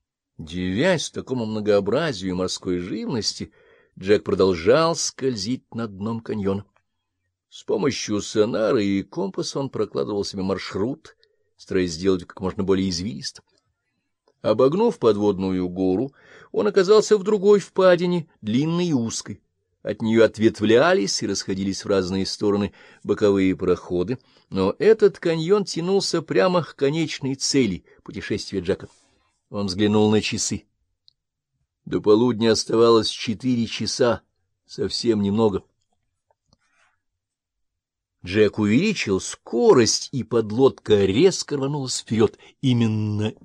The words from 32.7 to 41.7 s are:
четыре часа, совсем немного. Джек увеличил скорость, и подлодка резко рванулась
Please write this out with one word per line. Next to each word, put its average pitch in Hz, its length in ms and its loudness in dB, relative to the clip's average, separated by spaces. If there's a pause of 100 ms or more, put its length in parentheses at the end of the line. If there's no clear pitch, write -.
четыре 117 560 -4
часа, 113 560 -2 (420)
совсем 107 560 -2
немного. 101 420 0 (2500)
Джек 101 340 2
увеличил 110 640 0
скорость, 202 920 2
и 123 120 -6
подлодка 110 800 2
резко 143 520 2
рванулась 135 420 -6